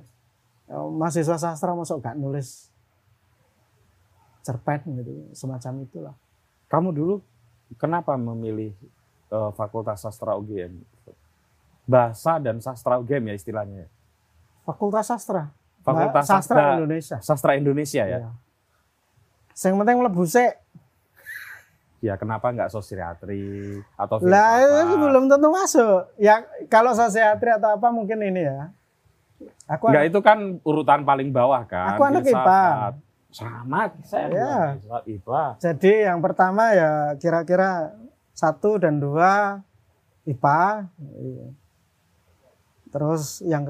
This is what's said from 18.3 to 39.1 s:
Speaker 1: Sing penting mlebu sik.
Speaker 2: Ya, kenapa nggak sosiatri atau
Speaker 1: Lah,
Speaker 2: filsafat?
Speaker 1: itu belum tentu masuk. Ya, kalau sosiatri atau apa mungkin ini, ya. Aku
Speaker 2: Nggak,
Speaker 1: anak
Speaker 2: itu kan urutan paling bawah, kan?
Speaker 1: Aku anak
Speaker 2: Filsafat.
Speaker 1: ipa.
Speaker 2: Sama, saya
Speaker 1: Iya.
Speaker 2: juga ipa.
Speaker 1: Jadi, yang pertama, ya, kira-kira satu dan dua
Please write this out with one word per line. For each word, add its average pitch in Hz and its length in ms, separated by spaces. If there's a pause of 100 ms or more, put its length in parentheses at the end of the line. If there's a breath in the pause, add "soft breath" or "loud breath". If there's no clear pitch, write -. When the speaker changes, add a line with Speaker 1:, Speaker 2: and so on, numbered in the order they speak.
Speaker 1:
Sing 190 240
penting 233 240
mlebu 190 240
sik. 233 320 (1400 loud breath)
Speaker 2:
Ya, 98 200
kenapa 110 320
nggak 104 160
sosiatri 98 1120 (160)
atau 101 240
Speaker 1:
Lah, 214 400
Speaker 2:
filsafat? 294 240
Speaker 1:
itu 349 140
belum 277 340
tentu 285 160
masuk. 294 520 (200)
Ya, 214 240 (240)
kalau 233 240
sosiatri 214 560
atau 214 320
apa 233 160
mungkin 220 240
ini, 185 240
ya. 143 320 (880)
Aku 156 220
Speaker 2:
Nggak, 151 160
Speaker 1:
anak 165 80
Speaker 2:
itu 202 80
kan 214 200 (240)
urutan 147 440
paling 139 240
bawah, 127 320
kan? 92 320
Speaker 1:
Aku 285 80
anak 285 240
Speaker 2:
Filsafat. 131 160
Speaker 1:
ipa. 151 680 (200)
Speaker 2:
Sama, 120 500 (220)
saya 151 240
Speaker 1:
Iya. 233 280 (220)
Speaker 2:
juga 107 300
ipa. 113 360 (140)
Speaker 1:
Jadi, 175 360 (100)
yang 175 160
pertama, 185 520
ya, 165 200 (240)
kira-kira 170 800 (360)
satu 208 440
dan 160 240
dua 196 640 (600)